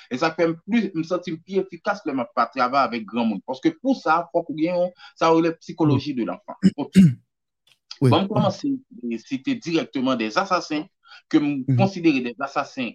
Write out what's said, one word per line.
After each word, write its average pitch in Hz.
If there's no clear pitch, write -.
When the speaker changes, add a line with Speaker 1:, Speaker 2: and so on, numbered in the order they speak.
Speaker 1:
Et 127
ça 160
fait 170
plus, 214
me 160
sentir 170
plus 190
efficace 190
le 294
m'a 262
pas -
travailler 247
avec 110
grand 226
monde. 202
Parce -
que 160
pour 254
ça, 165
faut 170
qu'on -
gagne, 175
ça 165
relève 165
psychologie 147
de 117
l'enfant. -
Ok. -
Speaker 2:
<clears throat> 170
Oui. 127
Speaker 1:
Bon, 196
commencer, 190
euh, 117
citer 131
directement 131
des 117
assassins 170
que 160
nous 143
Speaker 2:
Mhm. 131
Speaker 1:
considérons 165
des 120
assassins, 135